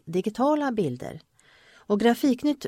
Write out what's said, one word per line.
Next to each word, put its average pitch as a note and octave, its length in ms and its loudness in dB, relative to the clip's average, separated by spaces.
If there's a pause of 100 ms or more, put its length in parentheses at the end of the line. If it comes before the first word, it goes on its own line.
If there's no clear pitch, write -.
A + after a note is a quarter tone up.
digitala B3 680 0
bilder. D#3 500 -4 (680)
Och G#3 80 2
Grafiknytt B3+ 680 2